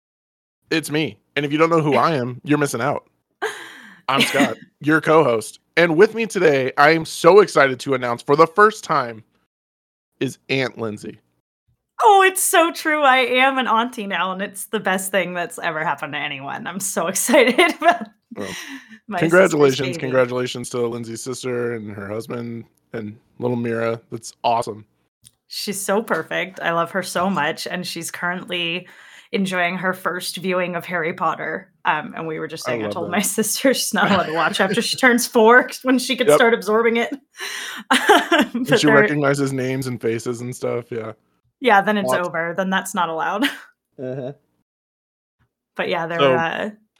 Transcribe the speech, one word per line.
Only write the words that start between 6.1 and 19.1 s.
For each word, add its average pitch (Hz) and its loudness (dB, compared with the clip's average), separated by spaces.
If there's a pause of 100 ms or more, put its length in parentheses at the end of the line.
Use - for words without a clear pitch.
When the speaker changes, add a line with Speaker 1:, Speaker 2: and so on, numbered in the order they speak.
Speaker 1:
me 226 -4
today, 143 2
I 143 8
am 165 0
so 185 6
excited 139 2
to 135 -2
announce 123 -4
for 143 2
the 160 8
first 208 2
time, 120 -4 (960)
is 131 -6 (120)
Aunt 135 -2
Lindsay. 107 -10 (840)
Speaker 2:
Oh, 392 8
it's 381 0
so 339 2
true. 302 -2
I 262 6
am 254 2
an 247 -2
auntie 226 -2
now, 185 -4
and 185 -6
it's - -12
the 214 -4
best 190 -2
thing 180 -2
that's 175 -8
ever 160 -4
happened 151 -4
to 147 -4
anyone. 139 -8
I'm 180 -10
so 190 -4
<laughs> - -2
excited 240 2 (180)
about 233 2 (280)
Speaker 1:
Well, 98 -10 (580)
Speaker 2:
my 202 -6